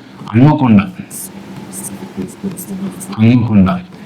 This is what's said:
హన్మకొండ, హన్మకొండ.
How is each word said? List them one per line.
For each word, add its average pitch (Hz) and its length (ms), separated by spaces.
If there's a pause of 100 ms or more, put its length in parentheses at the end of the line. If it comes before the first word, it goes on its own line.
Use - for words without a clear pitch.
(320)
హన్మకొండ, 127 480 (2500)
హన్మకొండ. 107 600 (260)